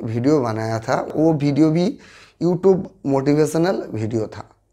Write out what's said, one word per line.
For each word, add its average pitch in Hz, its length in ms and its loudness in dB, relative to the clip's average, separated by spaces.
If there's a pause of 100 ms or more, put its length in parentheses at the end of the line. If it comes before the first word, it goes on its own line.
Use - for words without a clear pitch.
वीडियो 123 380 0
बनाया 110 380 -2
था, 131 160 -2 (200)
वो 160 180 2
वीडियो 147 380 2
भी 175 140 2 (560)
YouTube 180 420 2 (220)
मोटिवेशनल 147 840 0
वीडियो 107 380 -4
था। - 160 -16 (300)